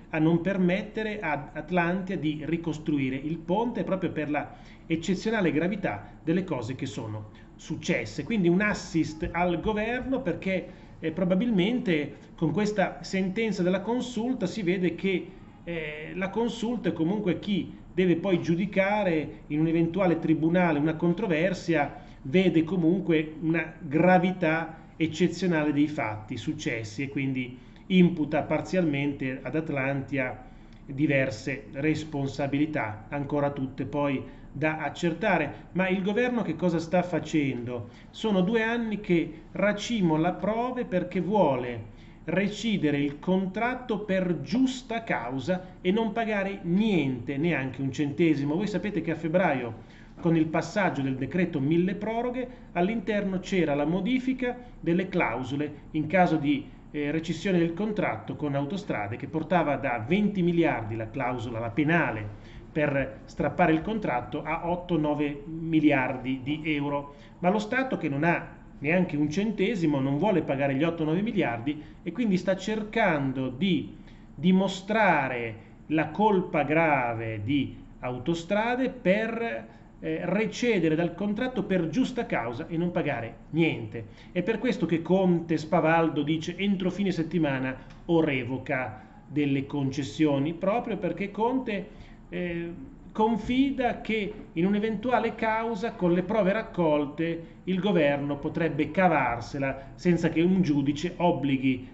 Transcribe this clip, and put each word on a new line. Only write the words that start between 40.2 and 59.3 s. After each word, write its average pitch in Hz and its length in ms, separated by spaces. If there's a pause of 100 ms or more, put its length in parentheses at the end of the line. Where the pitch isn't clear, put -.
prove 233 520
perché 180 360
vuole 131 640 (400)
recidere 180 720
il 143 200
contratto 208 880
per 175 380
giusta 233 600
causa 135 680 (100)
e 180 100
non 220 220
pagare 202 500
niente, 160 760
neanche 139 460
un 135 80
centesimo. 147 640
Voi 196 140
sapete 175 320
che 160 100
a 151 60
febbraio, 156 840 (180)
con 165 160
il 160 100
passaggio 160 560
del 131 140
decreto 160 420
mille 165 380
proroghe, 240 520 (240)
all'interno 196 680
c'era 165 340
la 143 100
modifica 247 720 (220)
delle 180 300
clausole 135 640 (180)
in 156 160
caso 170 300
di, 139 280 (280)
eh, 147 180
rescissione 165 480
del 165 160
contratto 147 640
con 143 180
Autostrade, 139 640
che - 100
portava 156 500